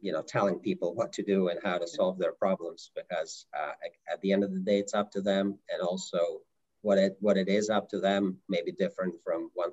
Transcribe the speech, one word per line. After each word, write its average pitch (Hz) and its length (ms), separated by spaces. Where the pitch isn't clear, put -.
you 98 100
know, 78 120
telling - 360
people - 360
what - 180
to 98 100
do 95 260
and 85 140
how 90 140
to 85 100
solve 92 300
their 85 160
problems, 85 640
because, - 500
uh, 76 160
at, 85 280
at - 80
the 98 120
end 101 100
of 95 80
the 95 80
day, 101 200
it's 101 160
up 104 160
to 98 100
them. 98 380
And 87 120
also 87 600
what 101 160
it, 95 220
what 101 180
it 95 100
is 104 220
up 104 200
to 101 100
them 98 380
may 87 140
be 90 80
different 92 420
from 82 300
one 87 200